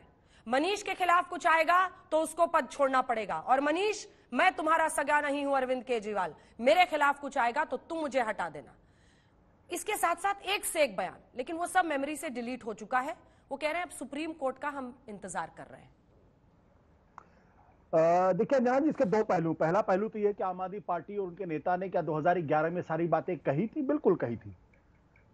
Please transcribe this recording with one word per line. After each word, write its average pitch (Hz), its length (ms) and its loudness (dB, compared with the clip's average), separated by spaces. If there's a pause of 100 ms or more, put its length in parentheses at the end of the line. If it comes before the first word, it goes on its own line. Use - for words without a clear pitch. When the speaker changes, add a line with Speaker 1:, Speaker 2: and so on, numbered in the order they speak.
(480)
Speaker 1:
मनीष 330 360 0
के 392 100 -4
खिलाफ 349 360 2
कुछ 349 180 -6
आएगा 330 400 4 (240)
तो 311 100 4
उसको 320 260 0
पद 320 220 2
छोड़ना 269 320 2
पड़ेगा, 220 380 -2
और 254 220 2
मनीष, 370 440 0 (280)
मैं 330 220 4
तुम्हारा 320 340 2
सगा 294 320 2
नहीं 285 240 -2
हूं 277 80 0
अरविंद 254 300 0
केजरीवाल, 202 500 -4 (280)
मेरे 330 240 6
खिलाफ 294 360 2
कुछ 277 160 -6
आएगा 240 280 0
तो 269 140 -6
तुम 330 200 -10
मुझे 269 220 -2
हटा 196 280 -4
देना। 147 260 -16 (920)
इसके 381 280 -4
साथ 339 180 2
साथ 403 300 -4
एक 370 200 -2
से 320 180 0
एक 226 140 -2
बयान, 175 200 -6 (200)
लेकिन 262 180 -6
वो 339 120 -4
सब 359 180 2
मेमोरी 294 320 -2
से 330 120 -8
डिलीट 247 360 -8
हो 220 80 -8
चुका 220 260 -2
है। 294 160 -6 (360)
वो 269 60 -8
कह 302 140 -4
रहे 320 60 -4
हैं 349 80 -6
अब 294 60 -16
सुप्रीम 302 420 -10
कोर्ट 262 240 -6
का 277 120 -6
हम 262 240 -10 (160)
इंतजार 185 480 -10
कर 156 60 -14
रहे 135 180 -20
हैं। 135 80 -20 (2000)
Speaker 2:
अ, 170 400 4
देखिए 220 260 2
अंजना 247 200 2
जी, 311 100 2
इसके - 160 0
दो 214 180 2
पहलू। 165 300 0
पहला 165 280 2
पहलू 208 280 0
तो 220 100 -10
ये 208 140 2
कि 208 100 -4
आम 185 180 -4
आदमी 185 180 -8
पार्टी 180 380 -6
और 196 100 -4
उनके 175 180 -10
नेता 170 300 0
ने 185 140 -4
क्या 180 120 0
दो 156 160 -2
हज़ार 175 240 2
ग्यारह 151 280 2
में 175 120 -4
सारी 165 260 -2
बातें 160 320 0
कही 165 280 0
थी? 311 140 -6
बिल्कुल 285 340 2
कही 117 220 -4
थी। 101 180 -16 (800)